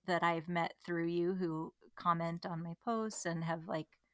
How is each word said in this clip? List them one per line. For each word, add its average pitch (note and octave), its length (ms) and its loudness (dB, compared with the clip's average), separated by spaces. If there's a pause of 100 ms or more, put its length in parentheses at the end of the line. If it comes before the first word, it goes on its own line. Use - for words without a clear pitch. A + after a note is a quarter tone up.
that F3 160 4
I've E3 240 2
met E3+ 260 0 (120)
through E3+ 220 0
you F3 260 2
who E3 400 -2 (240)
comment E3+ 480 0
on E3+ 180 -4
my E3+ 120 -6 (100)
posts A3 400 -2
and E3 180 0
have, E3 240 -2
like, D#3+ 200 -2 (260)